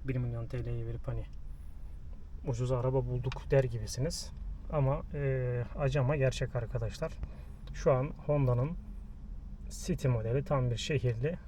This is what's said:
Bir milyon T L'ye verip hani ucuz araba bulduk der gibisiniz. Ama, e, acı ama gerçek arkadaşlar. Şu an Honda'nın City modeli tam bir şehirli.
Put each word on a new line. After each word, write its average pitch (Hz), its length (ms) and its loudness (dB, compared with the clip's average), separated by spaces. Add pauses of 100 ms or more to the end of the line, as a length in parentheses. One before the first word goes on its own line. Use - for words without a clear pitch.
Bir 131 120 -2
milyon 117 320 -2
T 120 180 -4
L'ye 117 200 -2
verip 117 220 -4
hani 117 160 -2 (1200)
ucuz 123 240 0
araba 127 340 2
bulduk 123 460 -2
der 135 120 8
gibisiniz. 113 680 -2 (400)
Ama, 143 300 2 (120)
e, 127 500 0 (160)
acı 139 220 4
ama 131 140 4
gerçek 131 400 2
arkadaşlar. 117 560 -2 (640)
Şu - 180 4
an 131 200 4 (140)
Honda'nın 139 520 4 (920)
City - 380 0
modeli 120 360 2
tam 127 280 2
bir 113 60 0
şehirli. 123 600 2 (100)